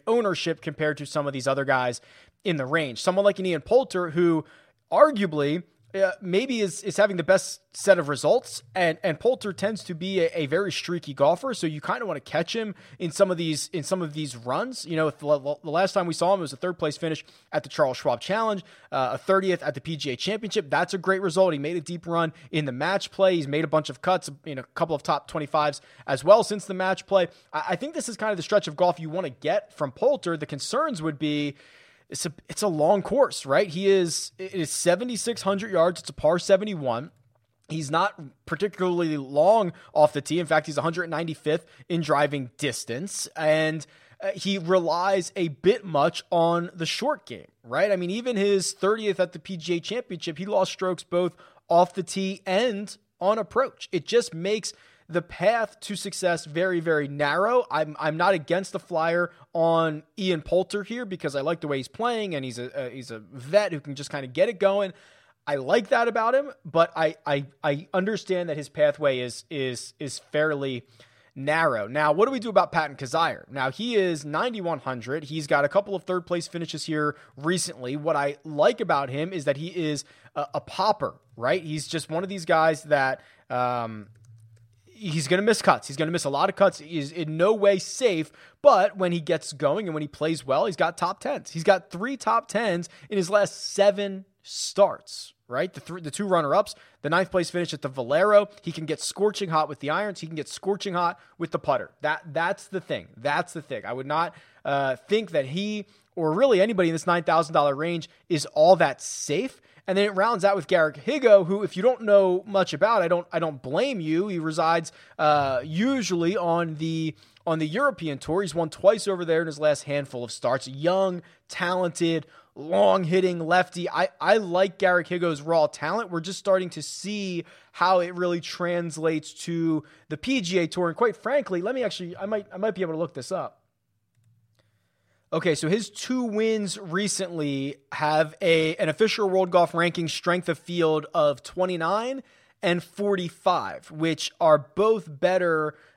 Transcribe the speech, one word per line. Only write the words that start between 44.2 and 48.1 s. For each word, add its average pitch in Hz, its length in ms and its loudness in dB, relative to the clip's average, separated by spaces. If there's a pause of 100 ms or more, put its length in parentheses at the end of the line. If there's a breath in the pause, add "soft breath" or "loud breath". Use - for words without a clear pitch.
uh, 196 140 -4
he 196 240 -2
relies 180 800 2
a 180 120 -2
bit 196 360 2
much 160 480 0
on 170 420 2
the 170 100 -8
short 269 420 -4
game, 107 200 -14 (160)
right? 165 300 0
I 190 40 2
mean, 180 140 -4